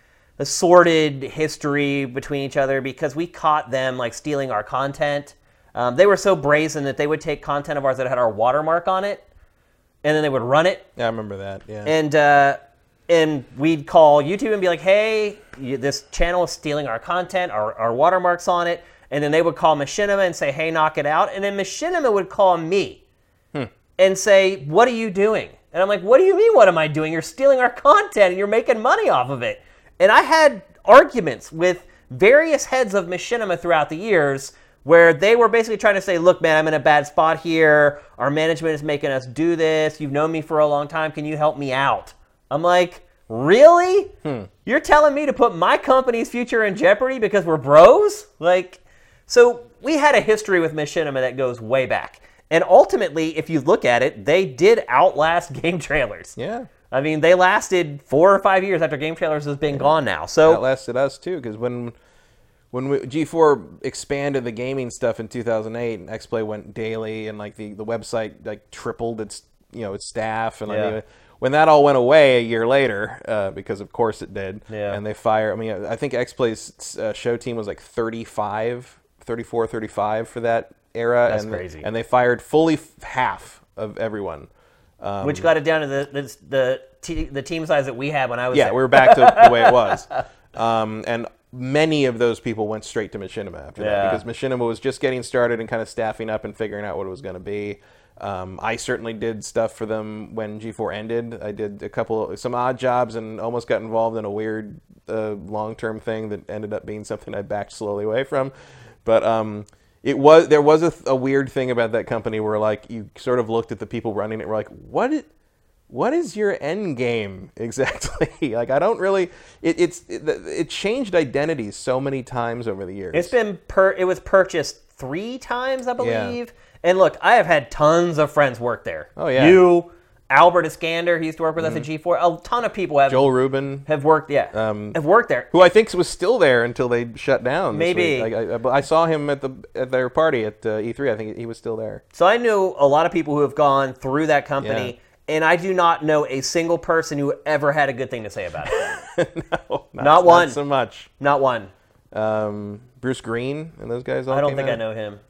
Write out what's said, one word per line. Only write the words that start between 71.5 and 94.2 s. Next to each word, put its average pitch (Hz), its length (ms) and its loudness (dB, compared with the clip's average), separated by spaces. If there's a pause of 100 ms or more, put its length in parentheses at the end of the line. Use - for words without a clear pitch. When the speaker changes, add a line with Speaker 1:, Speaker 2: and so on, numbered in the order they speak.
Speaker 2:
that 156 160 4
all 151 160 6
went 143 140 4
away 131 400 6
a - 40 4
year 113 240 -2
later, 117 600 -2
uh, 104 240 -4
because 98 300 -10
of 98 120 -16
course 113 300 -4
it - 100 -14
did, 98 380 -12
Speaker 1:
Yeah. 104 240 -8
Speaker 2:
and 104 100 -10
they 107 80 -8
fired, 110 400 -2
I 104 40 -6
mean, 107 280 -8
I 113 120 -8
think 135 180 -8
X-Play's, - 840 -6
uh, 107 140 -6
show 120 240 -4
team 120 200 -10
was, 110 100 -8
like, 98 140 -12
thirty-five, 113 1200 -8 (200)
thirty-four, 117 460 -6
thirty-five 110 640 -4
for - 120 -12
that 117 300 -2 (240)
era. 120 360 2
Speaker 1:
That's 107 140 -2
Speaker 2:
and 110 80 -10
Speaker 1:
crazy. 87 320 -12
Speaker 2:
and 107 100 -6
they 113 80 -4
fired 123 380 2
fully 160 340 2
f-, - 280 -12
half - 600 -6 (140)
of 104 220 -10
everyone. 98 500 -8 (520)
Um, 101 260 -6
Speaker 1:
Which 147 160 -6
got 165 160 2
it 143 60 -4
down 156 180 -2
to 147 40 -6
the, 139 260 -6
the, 139 240 -10 (120)
the 131 340 -2 (200)
te-, 156 220 -8
the 139 180 -8
team 160 240 -8
size 151 200 0
that 127 100 -10
we 139 140 -6
had 131 200 -4
when 120 80 -6
I 123 100 -4
was 127 80 0
Speaker 2:
Yeah, - 100 4
Speaker 1:
there. - 80 -2
Speaker 2:
we 127 80 0
were 131 60 0
back 135 280 8
to 247 280 6
the 226 60 10
way - 120 4
it 208 100 8
Speaker 1:
<laughs> - 0 -
Speaker 2:
was. - 340 2 (480)
Um, 110 520 -2
and 117 200 -4 (260)
many 143 540 0
of 117 120 -2
those 117 220 0
people 110 280 -4
went 107 160 -8
straight - 280 -6
to 110 60 -12
Machinima 95 480 -12
after - 160 -14
Speaker 1:
Yeah. 107 80 -2
Speaker 2:
that, 98 220 0
because 90 120 -4 (120)